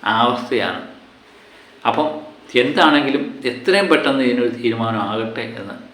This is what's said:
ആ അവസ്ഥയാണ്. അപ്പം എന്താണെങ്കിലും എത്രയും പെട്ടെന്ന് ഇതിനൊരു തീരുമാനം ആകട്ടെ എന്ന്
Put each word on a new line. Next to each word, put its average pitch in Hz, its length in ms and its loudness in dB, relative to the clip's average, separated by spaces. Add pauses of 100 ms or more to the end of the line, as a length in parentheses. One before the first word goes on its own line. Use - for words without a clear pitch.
ആ 110 180 0
അവസ്ഥയാണ്. 117 600 0 (1040)
അപ്പം 147 200 0 (480)
എന്താണെങ്കിലും 143 880 2
എത്രയും 190 420 2
പെട്ടെന്ന് 139 360 2
ഇതിനൊരു 120 240 2
തീരുമാനം 113 540 -2
ആകട്ടെ 110 400 -4
എന്ന് 107 340 -10 (180)